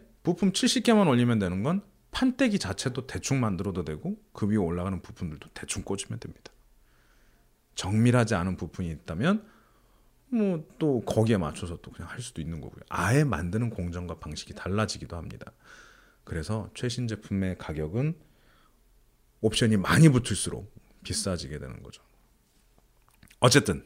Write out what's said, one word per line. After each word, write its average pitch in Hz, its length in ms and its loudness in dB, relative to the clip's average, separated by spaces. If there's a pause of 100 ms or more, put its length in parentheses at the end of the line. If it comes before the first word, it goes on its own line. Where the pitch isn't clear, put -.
(240)
부품 180 280 2
칠십 233 320 2
개만 214 240 6
올리면 120 320 4
되는 92 240 0
건 180 180 0 (300)
판때기 254 480 2
자체도 - 480 -4
대충 135 320 -2
만들어도 95 460 -2
되고 78 320 -6 (160)
그 - 140 -4
위에 107 100 2
올라가는 90 440 0
부품들도 - 520 -12
대충 - 300 -8
꽂으면 113 360 -6
됩니다. - 320 -18 (1200)
정밀하지 113 600 4
않은 90 220 0
부품이 85 320 -6
있다면 107 560 -2 (840)
뭐 196 340 0 (140)
또 139 280 2
거기에 110 320 2
맞춰서 82 440 -4
또 - 100 -18
그냥 85 180 -14
할 - 120 -12
수도 - 200 -10
있는 80 180 -8
거고요. - 300 -14
아예 110 340 2
만드는 107 460 -2
공정과 87 500 -6
방식이 76 340 -12
달라지기도 98 640 -4
합니다. - 360 -12 (720)
그래서 90 500 -6
최신 123 340 -4
제품의 95 500 -2
가격은 87 580 -2 (1300)
옵션이 110 360 4
많이 135 320 8
붙을수록 - 640 -2 (300)
비싸지게 76 560 -4
되는 65 220 -12
거죠. - 220 -20 (1400)
어쨌든 117 460 4